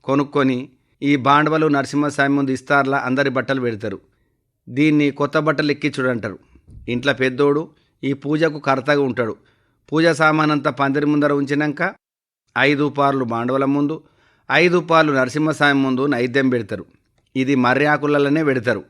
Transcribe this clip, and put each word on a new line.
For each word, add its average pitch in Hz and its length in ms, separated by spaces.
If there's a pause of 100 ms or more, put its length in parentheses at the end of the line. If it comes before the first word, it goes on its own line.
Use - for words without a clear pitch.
కొనుక్కొని, 135 640 (320)
ఈ 143 140
బాండవలు 151 520
నరసింహస్వామి 143 680
ముందు 139 180
ఇస్తార్లా 135 460
అందరి 131 320
బట్టలు 131 320
పెడతారు. 110 380 (680)
దీన్ని 147 420
కొత్త 143 260
బట్టలు 151 340
ఎక్కించుడు 139 380
అంటారు. 110 300 (500)
ఇంట్లో 127 240
పెద్దోడు 143 560 (340)
ఈ 139 100
పూజకు 151 460
కర్తగా 139 420
ఉంటాడు. 120 340 (560)
పూజా 160 220
సామానంతా 151 580
పందిరి 139 340
ముందర 147 280
ఉంచినాక, 143 600 (640)
ఐదు 139 320
పార్లు 135 340
బాండవల 120 420
ముందు, 143 380 (480)
ఐదు 175 280
పార్లు 160 320
నరసింహస్వామి 143 680
ముందు 131 260
నైవేద్యం 131 440
పెడతారు. 110 360 (500)
ఇది 131 200
మర్రి 127 300
ఆకులలోనే 147 580
పెడతారు. 123 460